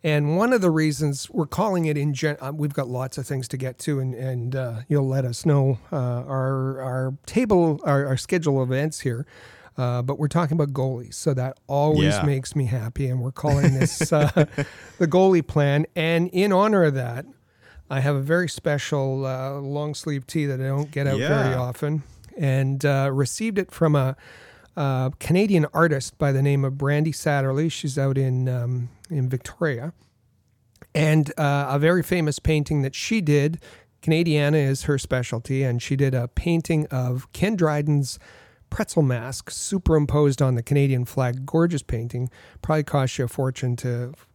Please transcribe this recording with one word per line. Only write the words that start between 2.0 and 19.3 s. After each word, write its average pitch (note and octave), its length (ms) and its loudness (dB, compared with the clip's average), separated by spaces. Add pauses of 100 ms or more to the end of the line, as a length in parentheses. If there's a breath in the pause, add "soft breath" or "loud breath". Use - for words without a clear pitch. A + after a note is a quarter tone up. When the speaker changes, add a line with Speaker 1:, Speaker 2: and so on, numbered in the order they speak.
Speaker 1:
gen-, D3 260 -2
uh, C3+ 120 -8
we've D3+ 200 -4
got C#3 160 -4
lots B2+ 280 -6
of C3+ 120 -8
things C3 180 -4
to - 100 -8
get B2+ 220 -8
to, C#3+ 220 -2
and, C3 120 -4
and, B2 440 -6
uh, A#2 320 -6
you'll C#3+ 180 2
let C3 180 0
us B2 220 -4
know, C3+ 320 4 (140)
uh, E3+ 40 -4
our, C3 840 -4
our C3 340 -4 (120)
table, F3+ 580 2
our, C#3 240 2
our C3 80 0
schedule D3+ 440 0
of B2+ 120 -2
events D3 260 -2
here. C3 260 -4 (540 loud breath)
Uh, B2 240 -2
but C3 160 -2
we're D3+ 80 0
talking D#3+ 300 0
about D3 160 0
goalies, B2+ 420 -4
so - 180 -2
that C3 360 -4
always D3 460 4
Speaker 2:
Yeah. G#2 100 2
Speaker 1:
makes C#3 320 0
me C#3+ 80 2
happy, A#2+ 420 -2
and B2+ 140 -2
we're B2 100 -4
calling C#3 440 4
this, D#3 380 0
Speaker 2:
<laughs> - 0 -
Speaker 1:
uh, D3+ 340 4 (520 loud breath)
the E3+ 80 4
goalie F3+ 400 4
plan. D3 480 2
And E3 360 2
in F#3 220 2
honor G3 300 4
of D3 120 4
that, B2 300 -6 (640 soft breath)
I C3+ 120 -2
have C#3 160 2
a C3+ 40 0
very E3 280 0
special, C3+ 760 -2
uh, C3 360 -6